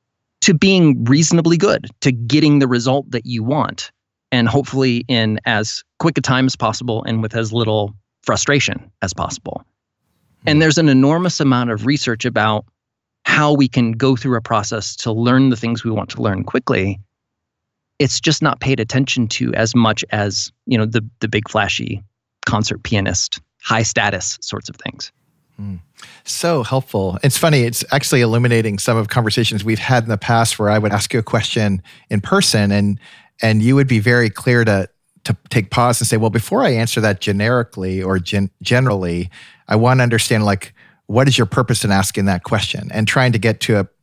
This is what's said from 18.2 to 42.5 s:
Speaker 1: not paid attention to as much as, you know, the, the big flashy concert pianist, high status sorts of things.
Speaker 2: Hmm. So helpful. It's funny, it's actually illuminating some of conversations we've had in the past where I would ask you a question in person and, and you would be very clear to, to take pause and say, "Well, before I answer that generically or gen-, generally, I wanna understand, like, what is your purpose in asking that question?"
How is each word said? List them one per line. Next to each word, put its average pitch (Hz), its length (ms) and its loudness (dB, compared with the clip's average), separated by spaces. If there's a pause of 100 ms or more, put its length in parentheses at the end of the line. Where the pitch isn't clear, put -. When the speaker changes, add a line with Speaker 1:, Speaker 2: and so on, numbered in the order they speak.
Speaker 1:
not 147 200 -2
paid 131 180 0
attention 127 500 -2
to 123 260 -4
as 110 200 0
much 110 360 2
as, 104 400 -4 (140)
you 127 120 0
know, 110 80 0
the, 110 200 -2 (140)
the 113 80 -4
big 107 220 -4
flashy 107 520 -4 (440)
concert - 380 -2
pianist, 98 560 -4 (220)
high 113 220 -2
status 101 580 -4
sorts - 280 -10
of - 80 -18
things. - 340 -14 (460)
Speaker 2:
Hmm. 101 180 -10 (480)
So 165 400 -2
helpful. 98 580 -2
It's 139 160 2
funny, 151 260 4
it's 120 280 -2
actually 139 300 2
illuminating 113 580 2
some 120 160 0
of 107 140 0
conversations 110 560 0
we've 110 140 0
had 123 240 0
in 117 60 -6
the 107 80 -2
past 117 400 0
where 104 120 0
I 107 80 4
would 104 160 0
ask 101 200 -2
you 127 60 0
a 110 40 -2
question 104 580 -2 (280)
in 104 120 0
person 110 500 2
and, 101 260 0 (440)
and 110 200 4
you 123 140 4
would 139 120 4
be 120 120 2
very 120 300 2
clear 120 340 0
to, 101 260 2 (360)
to 98 100 -2 (140)
take 104 200 0
pause 120 300 2
and 113 80 -2
say, - 80 0
"Well, 110 140 2
before 147 340 0
I 202 80 2
answer 113 300 -2
that 104 180 0
generically 101 840 -2
or 92 180 0
gen-, 98 300 -2 (120)
generally, 92 680 0 (380)
I 110 80 0
wanna 127 260 4
understand, 117 440 0
like, 101 280 -2 (340)
what 123 200 2
is 120 100 4
your 120 80 2
purpose 120 380 -2
in 101 80 0
asking 98 340 0
that 92 180 0
question?" 104 500 -4